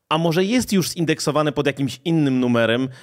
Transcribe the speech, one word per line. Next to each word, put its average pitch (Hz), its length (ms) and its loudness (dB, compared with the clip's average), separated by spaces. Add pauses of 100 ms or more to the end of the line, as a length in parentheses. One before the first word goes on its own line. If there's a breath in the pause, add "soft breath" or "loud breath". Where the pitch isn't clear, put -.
A 156 100 0
może 170 260 2
jest 220 280 0
już 185 180 2
zindeksowane 151 600 -2
pod 143 140 -2
jakimś 139 380 -4
innym 147 360 2
numerem 120 480 2 (140)